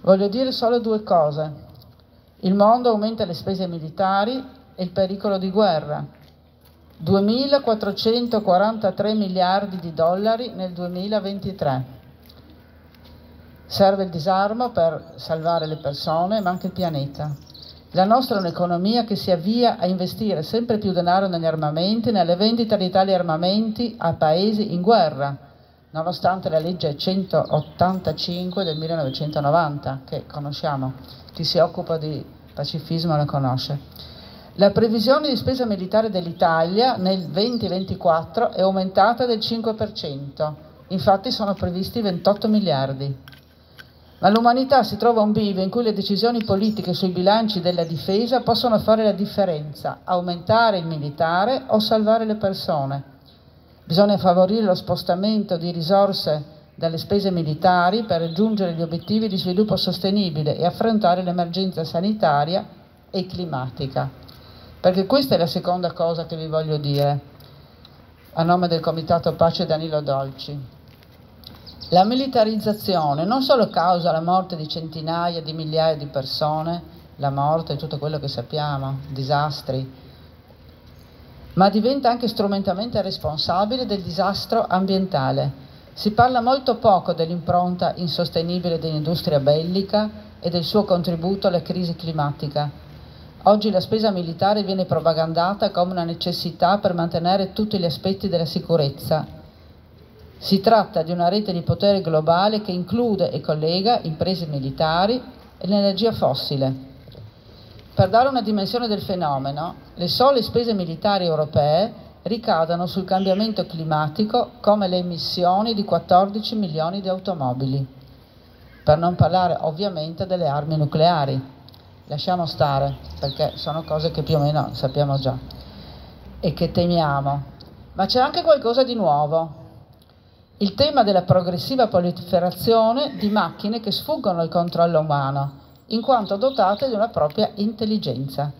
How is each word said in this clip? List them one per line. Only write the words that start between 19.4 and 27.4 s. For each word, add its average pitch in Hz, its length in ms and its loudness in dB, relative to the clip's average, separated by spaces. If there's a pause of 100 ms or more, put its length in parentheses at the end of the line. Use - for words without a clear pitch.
a - 80 -2
investire 185 560 -2
sempre 226 380 -2
più 202 140 -2
denaro 180 340 2
negli 170 180 -2
armamenti, 160 640 0
nelle 175 260 4
vendite 220 400 2
di 185 140 0
tali 190 240 4
armamenti 190 840 0
a 170 140 0
paesi 196 600 2
in 175 80 -2
guerra, 151 680 2 (440)
nonostante 175 540 -2
la 160 120 2
legge 165 360 -2
centottantacinque 180 1700 -2